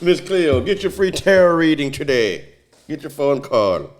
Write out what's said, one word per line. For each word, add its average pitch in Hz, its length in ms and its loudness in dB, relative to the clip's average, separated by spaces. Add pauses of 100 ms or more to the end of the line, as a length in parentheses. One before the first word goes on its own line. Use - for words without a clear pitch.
Miss 175 180 2
Cleo, 170 400 0
get 190 220 -4
your 185 100 -4
free 190 180 -2
tarot 185 460 4
reading 156 340 2
today. 123 640 -2 (340)
Get 147 140 -12
your 151 100 -14
phone 139 300 -2
call. 95 600 -2